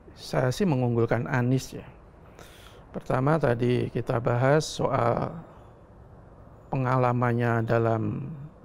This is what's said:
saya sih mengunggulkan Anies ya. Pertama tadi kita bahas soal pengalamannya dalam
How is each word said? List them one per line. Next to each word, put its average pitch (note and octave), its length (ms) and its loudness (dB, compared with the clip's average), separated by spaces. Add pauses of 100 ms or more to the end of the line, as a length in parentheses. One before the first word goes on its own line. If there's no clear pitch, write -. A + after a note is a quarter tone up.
(160)
saya C3 360 -2
sih G3 160 0
mengunggulkan A#2+ 600 0
Anies B2+ 440 0
ya. - 160 -14 (1040)
Pertama C3+ 440 0
tadi A#2+ 560 2
kita B2 280 -2
bahas C3 440 2
soal - 720 0 (1400)
pengalamannya B2 960 2
dalam A2+ 640 0 (340)